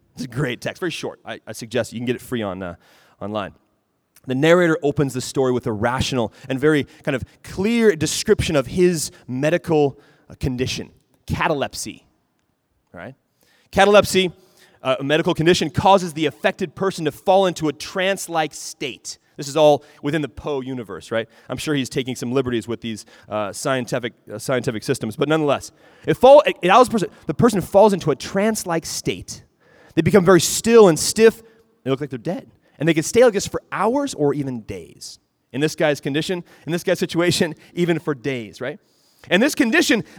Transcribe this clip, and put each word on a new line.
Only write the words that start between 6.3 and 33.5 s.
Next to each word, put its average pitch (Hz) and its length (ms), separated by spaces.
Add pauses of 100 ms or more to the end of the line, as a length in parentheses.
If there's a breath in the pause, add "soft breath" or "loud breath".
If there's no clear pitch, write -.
and 135 120
very 147 240 (180 soft breath)
kind 143 140
of - 80 (180 soft breath)
clear 214 540
description 160 600
of 131 120
his 180 420 (160 soft breath)
medical, 147 720 (300 soft breath)
uh, - 100
condition, 127 540 (340)
catalepsy, 143 800 (840)
right? 95 220 (560)
Catalepsy, 196 640 (500 soft breath)
uh, 131 180
a 139 40
medical 160 300
condition, 165 360
causes 185 420
the 151 140
affected 185 480
person 180 320
to 143 60
fall 190 340
into 156 220
a 143 40
trance-like 180 840
state. - 640 (180)
This 143 120
is 139 80
all 151 280 (180 soft breath)
within 147 180
the 139 80
Poe 147 320
universe, 117 500
right? 113 160 (220 soft breath)
I'm - 80
sure 147 180
he's 131 140
taking 127 260
some 120 160
liberties 123 380
with 113 140
these, 110 240 (200 soft breath)
uh, 104 280
scientific, 127 580 (180)
uh, 107 80
scientific 123 440
systems, 117 340
but 143 140
nonetheless, 147 420 (340 soft breath)
it 151 80
fall-, 277 280
it, 190 180
it 175 80
allows 220 200
the - 40
person, 208 180 (160 soft breath)
the 156 80
person 226 280
falls 202 320
into 160 160
a 131 60
trance-like 196 680
state. - 600 (500 soft breath)
They 165 80
become 170 240
very 185 160
still 220 460
and 151 100
stiff. 220 440 (420 soft breath)
They 131 60
look 135 120
like 143 80
they're 127 80
dead. 165 320 (280)
And 156 100
they 160 60
can 156 80
stay 240 220
like 240 80
this 190 140
for - 160 (100)